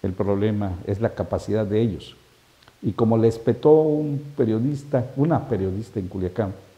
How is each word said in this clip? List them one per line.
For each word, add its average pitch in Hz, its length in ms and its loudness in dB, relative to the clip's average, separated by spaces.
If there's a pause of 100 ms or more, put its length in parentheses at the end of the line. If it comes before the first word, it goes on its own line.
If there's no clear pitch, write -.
El 95 100 -2
problema 101 720 0
es 101 140 -2
la 113 100 0
capacidad 104 560 -2
de 107 160 0
ellos. 101 340 -4 (640)
Y 120 120 -2
como 113 260 4
le 113 100 6
espetó 117 440 2
un 151 480 2 (160)
periodista, 123 720 0 (100)
una 147 320 0
periodista 98 520 -2
en 90 80 -6
Culiacán 95 460 -4 (240)